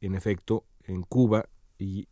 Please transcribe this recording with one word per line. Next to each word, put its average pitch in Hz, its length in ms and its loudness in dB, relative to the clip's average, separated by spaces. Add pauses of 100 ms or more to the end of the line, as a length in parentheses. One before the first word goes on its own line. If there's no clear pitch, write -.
en 95 140 -4
efecto, 104 500 -2 (200)
en 92 180 -6
Cuba 110 460 2 (300)
y 98 340 -6